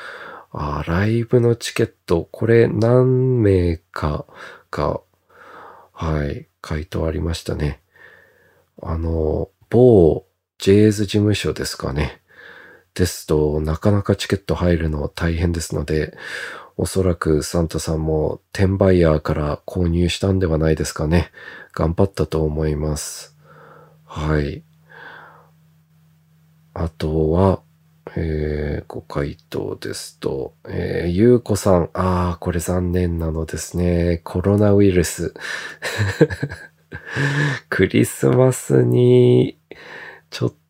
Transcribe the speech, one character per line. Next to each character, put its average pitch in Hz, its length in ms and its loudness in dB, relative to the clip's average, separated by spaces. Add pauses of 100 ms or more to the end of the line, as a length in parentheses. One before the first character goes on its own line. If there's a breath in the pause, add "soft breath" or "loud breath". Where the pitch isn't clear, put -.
(560 loud breath)
あ、 73 300 -6
ラ 90 200 0
イ 113 180 0
ブ 123 160 2
の 117 160 4
チ - 180 -8
ケ - 80 0
ッ 110 100 -2 (140)
ト、 85 240 0
こ - 160 -6
れ 117 220 6
何 127 760 2
名 90 360 2 (120)
か 76 340 -4 (460 loud breath)
が、 - 300 -4 (920 loud breath)
は 78 340 -4
い、 - 200 -10 (140)
回 80 260 -8
答 82 200 -4
あ 80 40 -2
り 80 100 -4
ま 82 140 -4
し - 80 -10
た - 140 -6
ね。 73 260 -4 (960 soft breath)
あ 82 160 -6
の、 80 540 -2 (180)
某 110 580 6 (320)
ジ - 120 2
ェ 104 180 6
イ 107 40 4
ズ 104 140 -4
事 95 120 -6
務 104 160 4
所 78 180 -2
で - 120 -8
す - 120 -10
か 67 160 -6
ね。 71 300 -4 (720 loud breath)
で 92 120 0
す - 200 -8
と、 76 340 0
な 78 160 -2
か 104 140 0
な 101 140 2
か 101 100 2
チ - 140 -6
ケ 101 80 0
ッ - 80 -6
ト 85 100 -4
入 87 220 2
る 80 140 -2
の 73 180 -4
大 82 260 -4
変 87 160 0
で 82 100 -2
す - 140 -8
の 76 100 -4
で、 76 320 -4 (600 loud breath)
お 92 100 -2
そ 95 160 -2
ら 90 140 0
く 76 260 0
サ 87 200 -2
ン 82 60 -2
タ 80 120 -6
さ 80 160 -4
ん 78 80 -2
も 78 360 -2 (120)
転 98 240 0
売 95 240 4
ヤ 80 160 4
ー 76 40 -2
か - 140 -4
ら 76 320 -4
購 87 220 -2
入 85 200 2
し - 120 -6
た 98 120 2
ん 95 60 2
で 92 80 0
は 80 100 0
な 80 140 2
い 78 60 2
で 78 80 -4
す - 80 -6
か 78 160 -4
ね。 82 240 2 (400 loud breath)
頑 82 220 -2
張 101 100 2
っ 98 40 2
た - 200 -4
と 78 160 -2
思 76 240 -2
い 76 80 -2
ま 76 200 -2
す。 - 400 -14 (680 loud breath)
は 76 360 -4
い。 71 220 -6 (2000 loud breath)
あ 85 140 -4
と 78 440 -2
は、 92 320 2 (520)
え 76 640 -4
ー、 - 40 -18
ご - 140 -14
回 - 360 -6 (140)
答 101 300 -8
で - 140 -10
す - 260 -18
と、 - 340 -6 (140)
え 87 380 -4
ー、 87 40 -2
ゆ 110 240 6
う 117 60 4
こ 107 160 -2
さ 92 220 4
ん。 80 160 0
あ 90 420 0
ー、 - 20 -14
こ 90 140 -4
れ 85 80 -4
残 90 320 -2
念 87 260 0
な 80 140 -4
の 80 140 -4
で 85 120 -10
す - 180 -10
ね。 87 480 0
コ - 160 -6
ロ 98 180 2
ナ 104 140 4
ウ 101 120 6
イ 98 80 6
ル 87 120 4
ス。 - 340 -6
<laughs> - 60 -14 (2250 loud breath)
ク - 180 2
リ 117 180 2
ス - 220 -2
マ 127 260 4
ス 131 320 0
に 123 760 4 (720 loud breath)
ち - 140 -6
ょ - 20 0
っ - 80 -6 (160)